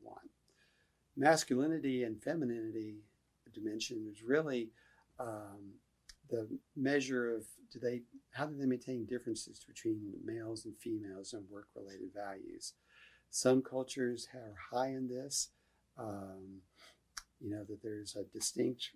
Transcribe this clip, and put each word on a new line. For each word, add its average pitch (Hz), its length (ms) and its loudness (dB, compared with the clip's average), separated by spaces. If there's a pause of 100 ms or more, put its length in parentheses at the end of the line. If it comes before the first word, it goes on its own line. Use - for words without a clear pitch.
want. - 280 -16 (840)
Masculinity 139 880 6
and 110 200 -2
femininity 113 720 0 (580)
dimension 110 580 -4
is 104 120 -16
really, 127 480 4 (480)
um, 104 560 -8 (540)
the 113 180 0 (280)
measure 131 580 4
of, 107 120 -2 (260)
do 123 80 -12
they, 120 240 0 (300)
how 143 120 0
do 151 100 -4
they 139 120 2
maintain 127 380 0
differences - 600 -4
between 107 460 -2 (100)
males 113 400 -4
and 104 140 -10
females 101 560 -6
and 98 160 -8
work-related 98 640 -10
values? 98 600 -8 (580)
Some 131 320 8
cultures 127 720 -2
are 110 180 -12 (180)
high 127 180 4
in 131 180 -2
this, 135 420 -2 (480)
um, 98 640 -8 (800)
you 110 80 -6
know, 104 140 -4
that 101 180 -10
there's 107 340 -6
a 101 100 -4
distinct, - 720 -2